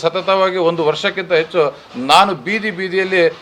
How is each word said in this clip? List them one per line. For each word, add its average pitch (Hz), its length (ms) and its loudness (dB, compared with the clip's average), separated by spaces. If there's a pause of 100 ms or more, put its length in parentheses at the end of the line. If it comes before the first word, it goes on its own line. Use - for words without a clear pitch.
ಸತತವಾಗಿ 185 540 0 (100)
ಒಂದು 170 220 0
ವರ್ಷಕ್ಕಿಂತ 185 500 -4
ಹೆಚ್ಚು 160 220 0 (500)
ನಾನು 196 180 6 (160)
ಬೀದಿ 208 320 -4
ಬೀದಿಯಲ್ಲಿ 185 440 0 (200)